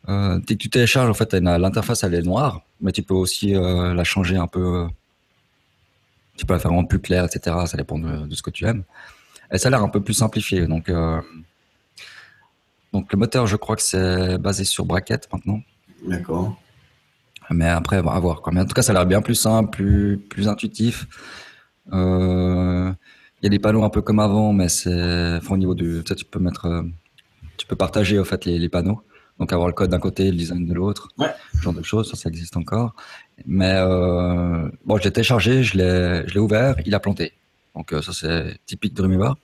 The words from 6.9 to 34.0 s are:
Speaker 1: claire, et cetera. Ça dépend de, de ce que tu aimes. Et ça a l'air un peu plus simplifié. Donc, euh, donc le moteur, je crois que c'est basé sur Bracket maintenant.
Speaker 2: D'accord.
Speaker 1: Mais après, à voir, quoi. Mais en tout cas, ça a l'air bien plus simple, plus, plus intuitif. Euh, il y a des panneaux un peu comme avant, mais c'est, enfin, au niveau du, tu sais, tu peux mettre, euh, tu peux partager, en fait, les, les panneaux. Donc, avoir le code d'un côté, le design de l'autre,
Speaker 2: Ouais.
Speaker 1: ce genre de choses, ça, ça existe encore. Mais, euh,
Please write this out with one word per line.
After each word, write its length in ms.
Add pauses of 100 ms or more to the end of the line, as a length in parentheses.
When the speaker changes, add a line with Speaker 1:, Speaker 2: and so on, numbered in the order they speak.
Speaker 1:
claire, 240
et 60
cetera. 380
Ça 100
dépend 200
de, 300
de 80
ce 60
que 80
tu 160
aimes. 180 (680)
Et 60
ça 120
a 20
l'air 120
un 60
peu 120
plus 120
simplifié. 540
Donc, 220
euh, 320 (1700)
donc 200
le 40
moteur, 300
je 80
crois 200
que 60
c'est 560
basé 280
sur 200
Bracket 460
maintenant. 300 (460)
Speaker 2:
D'accord. 500 (920)
Speaker 1:
Mais 160
après, 300
à 40
voir, 400
quoi. 120
Mais 80
en 40
tout 80
cas, 80
ça 100
a 40
l'air 100
bien 160
plus 140
simple, 360
plus, 460 (120)
plus 180
intuitif. 600 (840)
Euh, 1000 (500)
il 40
y 20
a 20
des 100
panneaux 240
un 60
peu 120
comme 180
avant, 340
mais 160
c'est, 680
enfin, 180
au 20
niveau 160
du, 300
tu 60
sais, 60
tu 100
peux 140
mettre, 280
euh, 160 (760)
tu 80
peux 100
partager, 440
en 40
fait, 220
les, 140
les 100
panneaux. 320 (380)
Donc, 140
avoir 140
le 60
code 160
d'un 100
côté, 320
le 60
design 300
de 60
l'autre, 340 (100)
Speaker 2:
Ouais. 160 (220)
Speaker 1:
ce 60
genre 120
de 80
choses, 280
ça, 80
ça 120
existe 280
encore. 360 (540)
Mais, 280
euh, 920 (180)